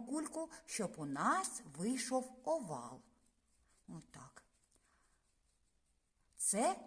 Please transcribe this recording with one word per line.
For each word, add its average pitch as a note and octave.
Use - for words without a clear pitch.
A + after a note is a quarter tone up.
кульку, D#4
щоб -
у D#3
нас G#3+
вийшов B3+
овал. D3+
Отак. -
Це C#4